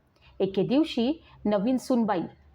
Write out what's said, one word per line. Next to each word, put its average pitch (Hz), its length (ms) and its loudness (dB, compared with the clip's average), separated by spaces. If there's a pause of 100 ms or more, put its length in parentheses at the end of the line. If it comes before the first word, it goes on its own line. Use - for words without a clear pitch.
(400)
एके 196 220 0
दिवशी 254 500 0 (320)
नवीन 208 340 0
सूनबाई 214 440 0 (320)